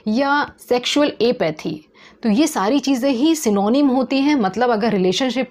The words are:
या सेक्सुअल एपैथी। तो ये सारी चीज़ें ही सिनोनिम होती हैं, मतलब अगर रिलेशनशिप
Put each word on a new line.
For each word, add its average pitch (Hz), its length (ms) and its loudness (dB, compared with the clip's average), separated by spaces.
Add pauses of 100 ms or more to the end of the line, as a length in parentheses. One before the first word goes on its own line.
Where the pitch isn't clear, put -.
(100)
या 277 420 0 (160)
सेक्सुअल 285 520 0
एपैथी। 175 640 -2 (380)
तो 233 60 -2
ये 233 180 2
सारी 240 320 0
चीज़ें 269 320 0
ही 285 240 2
सिनोनिम 233 540 2
होती 262 320 0
हैं, 294 140 2
मतलब 233 360 0
अगर 220 220 0
रिलेशनशिप 220 580 0